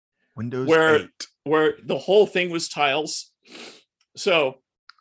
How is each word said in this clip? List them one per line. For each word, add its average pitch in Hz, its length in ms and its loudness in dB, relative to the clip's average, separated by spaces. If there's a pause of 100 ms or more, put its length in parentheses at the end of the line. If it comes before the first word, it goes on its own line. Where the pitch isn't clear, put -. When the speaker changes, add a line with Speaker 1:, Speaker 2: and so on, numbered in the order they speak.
(360)
Speaker 1:
Windows 127 320 -6
Speaker 2:
Where, 160 280 4
Speaker 1:
eight. - 300 -8 (180)
Speaker 2:
where 156 380 0
the 147 160 -4
whole 208 280 4
thing 180 240 -4
was 165 180 -6
tiles? 147 640 -4 (840)
So 156 420 0 (420)